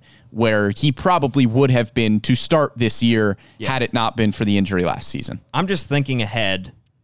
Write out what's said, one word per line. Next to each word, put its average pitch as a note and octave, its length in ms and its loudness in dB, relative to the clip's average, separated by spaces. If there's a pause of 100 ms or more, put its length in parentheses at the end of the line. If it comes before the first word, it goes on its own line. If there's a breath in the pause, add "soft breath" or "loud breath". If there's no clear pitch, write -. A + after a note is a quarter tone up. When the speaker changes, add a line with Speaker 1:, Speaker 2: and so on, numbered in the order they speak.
(320 soft breath)
Speaker 1:
where G#2+ 400 2
he C#3+ 200 0
probably C#3+ 540 2
would B2+ 260 2
have A#2+ 220 0
been G#2+ 260 2
to - 160 0
start - 400 0
this A#2 260 -2
year A2 360 2 (220 soft breath)
Speaker 2:
Yeah. A2 120 -6
Speaker 1:
had C3 100 -2
it A2 120 -4
not A2+ 240 -2
been G#2+ 140 2
for A2+ 120 -4
the G2+ 140 0
injury F#2 260 0
last D2+ 240 -4
season. C#2 320 -8 (140)
Speaker 2:
I'm E3 140 -2
just F#3+ 200 -4
thinking C3+ 340 -2
ahead G2+ 520 -4 (300)